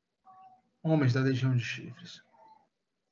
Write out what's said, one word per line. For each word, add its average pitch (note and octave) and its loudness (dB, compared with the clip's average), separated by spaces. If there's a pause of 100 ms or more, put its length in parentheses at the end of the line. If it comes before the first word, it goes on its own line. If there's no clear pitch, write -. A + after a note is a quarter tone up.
(800)
homens D3+ 4
da C3 2
Legião C3 2
de A#2+ 0
Chifres. - -14 (880)